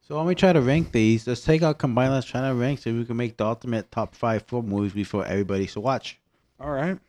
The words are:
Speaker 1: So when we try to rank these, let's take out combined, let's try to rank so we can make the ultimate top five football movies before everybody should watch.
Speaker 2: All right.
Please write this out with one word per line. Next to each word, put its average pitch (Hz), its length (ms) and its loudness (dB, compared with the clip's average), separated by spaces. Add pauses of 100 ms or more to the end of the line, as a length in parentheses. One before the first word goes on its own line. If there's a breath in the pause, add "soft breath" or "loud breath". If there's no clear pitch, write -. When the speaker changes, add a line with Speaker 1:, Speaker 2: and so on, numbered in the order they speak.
Speaker 1:
So - 180 -10
when 160 80 -2
we 180 80 2
try 185 180 6
to 165 80 6
rank 143 320 2
these, 113 340 4
let's 123 160 -4
take 160 200 4
out 156 160 2
combined, 127 340 2
let's 131 140 -2
try 127 200 -4
to 135 80 0
rank 127 260 0
so 117 120 -4
we 117 120 -2
can 117 120 -6
make 117 200 -4
the 104 100 -2
ultimate 117 440 -4
top 110 240 -6
five 110 280 -2
football 120 200 -6
movies 101 300 -2
before 101 320 -4
everybody 98 420 -2
should 104 160 -10
watch. 127 380 -4 (400)
Speaker 2:
All 139 100 -10
right. 156 280 -4 (100)